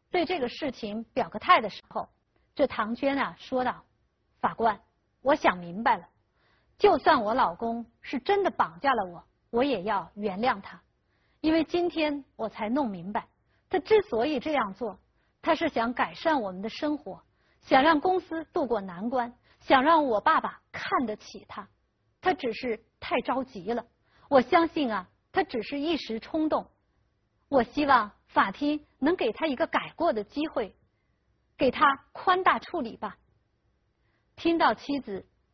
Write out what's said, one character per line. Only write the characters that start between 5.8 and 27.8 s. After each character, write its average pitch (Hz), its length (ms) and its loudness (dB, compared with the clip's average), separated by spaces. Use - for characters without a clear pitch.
白 233 120 2
了， 175 120 -14
就 381 200 6
算 277 240 4
我 208 100 -2
老 226 220 2
公 233 320 -6
是 - 180 -8
真 403 240 2
的 349 80 0
绑 170 300 -2
架 269 120 2
了 220 140 0
我， 170 180 -16
我 233 120 0
也 254 200 0
要 190 320 -4
原 202 260 -6
谅 233 200 0
他， - 220 -20
因 311 120 2
为 330 100 4
今 349 260 0
天 302 360 -2
我 214 120 -6
才 208 200 -6
弄 254 220 0
明 185 220 -10
白， 214 160 -6
他 381 80 0
之 427 240 4
所 - 240 -2
以 302 140 -2
这 311 120 -4
样 226 220 -2
做， 226 240 -10
他 330 140 0
是 320 140 0
想 240 260 -2
改 - 180 -2
善 302 300 0
我 196 80 -6
们 185 100 -10
的 214 80 -6
生 302 300 -4
活， 180 240 -16
想 262 200 4
让 311 180 4
公 370 180 2
司 320 340 -8
渡 320 140 0
过 220 140 -2
难 190 280 -8
关， 247 240 -4
想 269 240 4
让 311 200 6
我 220 160 0
爸 302 200 4
爸 - 200 -6
看 320 340 -2
得 214 80 -6
起 - 340 -18
他。 202 200 -16
他 370 140 2
只 247 180 -4
是 226 320 -6
太 302 200 -2
着 254 240 -4
急 196 280 -10
了， 233 140 -6
我 277 120 8
相 339 280 4
信 277 240 -2
啊， 190 160 -6
他 381 140 2
只 240 180 -6
是 285 160 -8
一 302 180 0
时 226 220 -8
冲 311 300 -2
动。 285 200 -2
我 262 140 4
希 285 220 -4